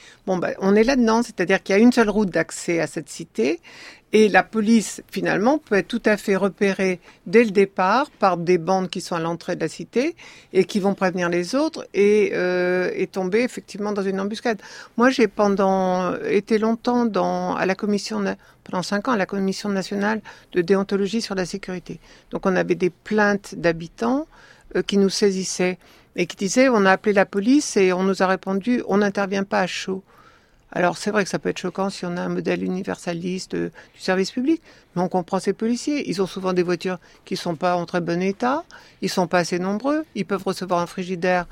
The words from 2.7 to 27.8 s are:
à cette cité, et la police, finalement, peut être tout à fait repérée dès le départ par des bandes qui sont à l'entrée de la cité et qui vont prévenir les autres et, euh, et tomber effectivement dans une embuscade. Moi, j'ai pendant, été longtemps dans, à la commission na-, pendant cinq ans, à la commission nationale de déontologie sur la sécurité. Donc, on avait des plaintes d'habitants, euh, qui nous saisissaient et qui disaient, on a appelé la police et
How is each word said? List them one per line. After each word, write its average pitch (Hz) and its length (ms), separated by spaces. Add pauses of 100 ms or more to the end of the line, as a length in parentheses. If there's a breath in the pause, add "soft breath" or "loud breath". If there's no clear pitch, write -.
à 156 60
cette - 240
cité, 233 500 (540 loud breath)
et 214 160
la 185 120
police, 220 600 (100)
finalement, 185 460
peut - 160
être 185 120
tout 233 200
à - 100
fait 202 180
repérée 190 640 (280 soft breath)
dès 220 180
le 220 60
départ 196 600
par 185 280
des 175 180
bandes 185 320
qui 180 140
sont - 120
à 165 60
l'entrée 170 340
de 156 60
la 165 80
cité 240 480 (380 loud breath)
et 185 100
qui 196 160
vont 196 140
prévenir 180 340
les 175 260
autres 311 380
et, 202 400
euh, 180 640
et 180 120
tomber 190 340
effectivement 208 520
dans 202 80
une 190 180
embuscade. 208 440 (340 loud breath)
Moi, 247 140
j'ai 240 180
pendant, 190 840 (120)
été 208 300
longtemps 226 480
dans, 180 500
à - 120
la 190 80
commission 208 460
na-, 196 160 (280 soft breath)
pendant 180 180
cinq 202 260
ans, 262 40
à 226 60
la 185 80
commission 196 420
nationale 202 540 (300 loud breath)
de 180 100
déontologie 196 580
sur 208 140
la 185 100
sécurité. 180 560 (300 soft breath)
Donc, 190 160
on 190 100
avait 175 200
des 180 120
plaintes 202 720
d'habitants, 170 680 (480 soft breath)
euh, - 60
qui - 160
nous 196 140
saisissaient 185 680 (400 soft breath)
et 180 80
qui - 120
disaient, 254 340
on 208 160
a 190 60
appelé 196 200
la 196 140
police 233 500
et 185 160